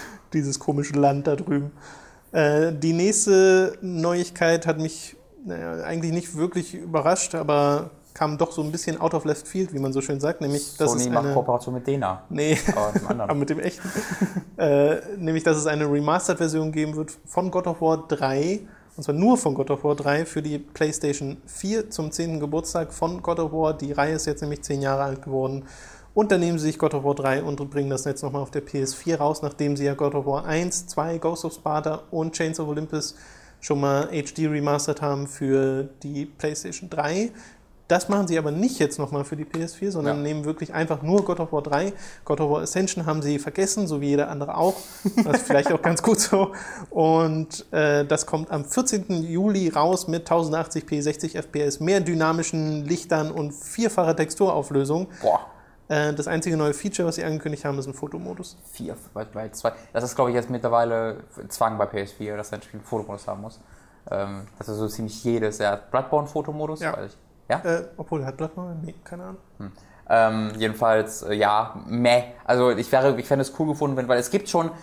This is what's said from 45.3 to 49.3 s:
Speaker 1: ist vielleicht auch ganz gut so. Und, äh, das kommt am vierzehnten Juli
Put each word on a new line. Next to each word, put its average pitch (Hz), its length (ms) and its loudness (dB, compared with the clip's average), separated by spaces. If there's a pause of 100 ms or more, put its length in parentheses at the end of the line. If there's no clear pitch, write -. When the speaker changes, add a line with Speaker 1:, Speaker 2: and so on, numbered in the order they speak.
Speaker 1:
ist - 100 -2
vielleicht 285 240 4
auch 160 120 2
ganz 165 200 2
gut 226 160 6
so. 190 320 4 (400)
Und, 160 800 2
äh, 147 320 4
das 143 220 0
kommt 160 240 -4
am 147 140 -2
vierzehnten 196 580 0
Juli 185 460 2